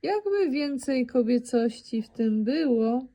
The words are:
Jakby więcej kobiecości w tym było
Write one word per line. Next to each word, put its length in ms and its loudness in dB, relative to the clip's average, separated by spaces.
Jakby 460 0
więcej 560 -2
kobiecości 960 0
w 80 -10
tym 340 0
było 720 0